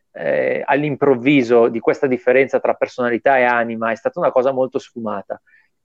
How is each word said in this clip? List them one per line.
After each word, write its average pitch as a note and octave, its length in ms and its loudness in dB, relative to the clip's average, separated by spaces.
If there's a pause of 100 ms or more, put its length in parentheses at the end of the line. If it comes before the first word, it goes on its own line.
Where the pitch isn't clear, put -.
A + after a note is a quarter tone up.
(180)
eh, C3+ 480 -2
all'improvviso C3+ 1000 2
di A#2 120 -4
questa D3 280 0
differenza B2+ 520 2
tra A#2 140 0
personalità B2 640 -2
e B2+ 60 2
anima, A#2 480 -2
è A2+ 40 -4
stata B2+ 240 -6
una D3+ 120 0
cosa C3 200 2
molto C3 280 -4
sfumata. G#2 600 -10 (460)